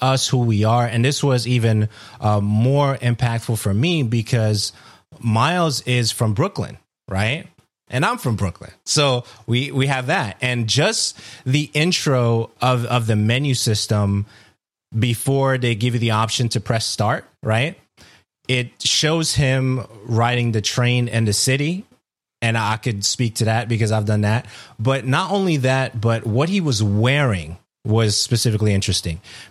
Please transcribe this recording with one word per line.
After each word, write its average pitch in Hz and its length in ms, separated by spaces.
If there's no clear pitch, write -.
us, 131 260
who 131 100
we 113 260
are, 117 200
and 117 200
this 143 200
was 127 220
even, 113 420
uh, 104 200
more 127 560
impactful 117 640
for 101 140
me 156 300
because 110 680
Miles 143 600
is 120 300
from 110 220
Brooklyn, 147 440
right? 110 380
And 131 160
I'm 233 140
from 120 160
Brooklyn. 95 380
So 135 400
we, 127 240
we 135 160
have 131 220
that. 165 340
And 123 260
just 151 480
the 143 260
intro 127 800
of, 123 260
of 120 200
the 110 80
menu 123 400
system 101 720
before 131 600
they 123 200
give 117 180
you 120 60
the 113 100
option 110 400
to 120 100
press 113 240
start, 113 400
right? 120 360
It 123 340
shows 156 520
him 131 520
riding 120 480
the 110 80
train 123 460
in 113 180
the 104 80
city. 147 520
And 113 160
I 110 180
could 104 280
speak 117 320
to 110 100
that 110 220
because 110 240
I've 110 120
done 104 180
that. 104 240
But 127 280
not 156 240
only 190 280
that, 131 400
but 113 280
what 120 220
he 196 120
was 131 220
wearing 107 720
was 110 360
specifically 107 540
interesting 90 460